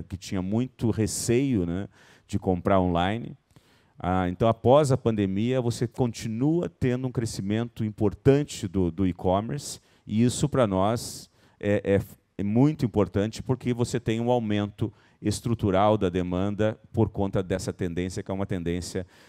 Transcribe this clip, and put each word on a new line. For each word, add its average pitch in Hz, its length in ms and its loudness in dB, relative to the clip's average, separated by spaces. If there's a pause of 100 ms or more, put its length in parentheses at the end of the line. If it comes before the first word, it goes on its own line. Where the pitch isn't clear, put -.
que 95 80 -8
tinha 98 240 -6
muito 113 480 -2
receio, 110 760 0
né, 92 220 -4 (400)
de 101 120 -4
comprar 95 420 2
online. 90 560 0 (640)
Ah, 92 280 0
então, 90 200 2
após 127 440 4
a - 60 4
pandemia, 110 640 0
você 117 260 -2
continua 127 800 -2
tendo 127 400 -2
um 123 40 -6
crescimento 113 760 -4
importante 110 840 2
do, 90 240 0
do 95 140 0
e-commerce, 101 760 -2 (260)
e 107 160 0
isso, 123 280 2
pra 127 180 2
nós, 101 640 -2 (280)
é, 101 380 0
é, 98 60 2 (360)
é 95 60 -4
muito 123 400 2
importante, 104 580 0
porque 123 320 -2
você 117 280 -2
tem 113 180 -2
um 117 100 -2
aumento 104 640 -2 (300)
estrutural 107 760 2
da 98 120 0
demanda 92 680 -2 (140)
por 113 160 2
conta 98 340 -2
dessa 92 300 -4
tendência, 90 500 -4
que - 80 -10
é 95 40 -4
uma 98 120 -4
tendência, 87 640 -4 (220)